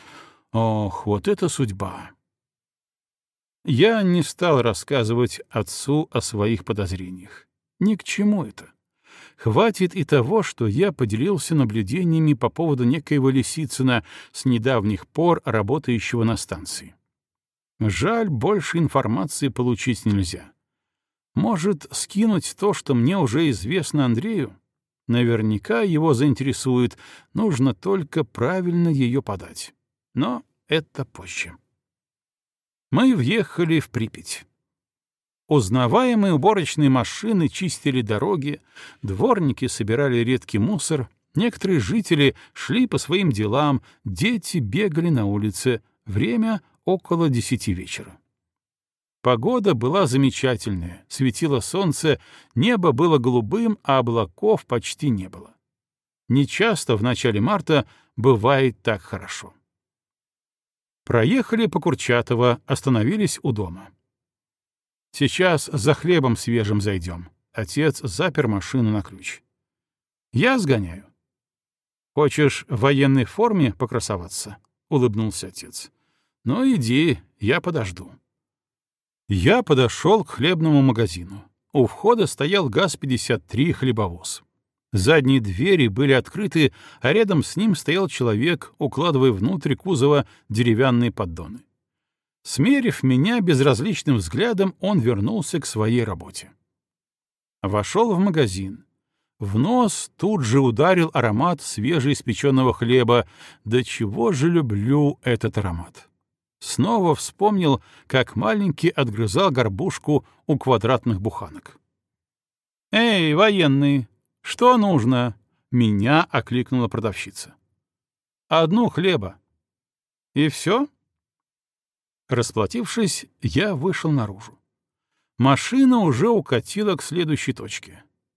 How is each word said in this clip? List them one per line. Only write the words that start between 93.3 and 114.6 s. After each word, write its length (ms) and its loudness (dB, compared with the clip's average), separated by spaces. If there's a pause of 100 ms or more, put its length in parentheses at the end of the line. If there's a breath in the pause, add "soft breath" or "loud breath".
безразличным 720 2
взглядом, 640 0
он 200 0
вернулся 600 -2
к 60 -8
своей 400 0
работе. 480 -12 (1080)
Вошел 520 0
в 60 2
магазин. 680 -2 (520)
В 200 -4
нос 580 0
тут 300 -2
же 160 4
ударил 520 2
аромат 480 0
свежеиспеченного 1120 0
хлеба. 540 2 (380 loud breath)
Да 180 0
чего 480 -2
же 180 0
люблю 760 0
этот 340 -2
аромат! 500 -6 (520)
Снова 560 0
вспомнил, 680 0 (240 soft breath)
как 300 0
маленький 540 0
отгрызал 600 0
горбушку 720 -2 (220 soft breath)
у 100 2
квадратных 600 0
буханок. 640 -10 (1120)
«Эй, 400 2
военный, 760 4 (380)
что 320 4